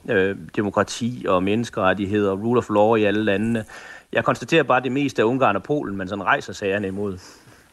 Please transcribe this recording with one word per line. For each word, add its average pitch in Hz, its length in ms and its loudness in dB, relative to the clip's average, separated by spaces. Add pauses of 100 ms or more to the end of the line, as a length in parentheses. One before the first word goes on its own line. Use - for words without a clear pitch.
øh, 98 260 2 (200)
demokrati 110 720 -2
og 92 160 2
menneskerettigheder 101 880 0
og 98 120 -2
rule 120 140 2
of 113 120 -2
law 107 260 4
i 107 80 4
alle 104 200 2
landene. 107 420 0 (480)
Jeg 117 100 0
konstaterer 143 400 2
bare, 127 140 4
at 127 60 0
det 127 80 -2
meste 135 300 0
er 107 40 6
Ungarn 120 300 2
og 95 80 -6
Polen, 139 340 -4
man 95 100 -6
sådan 101 160 -6
rejser 117 300 -2
sagerne 101 340 -2
imod. 95 300 -4 (560)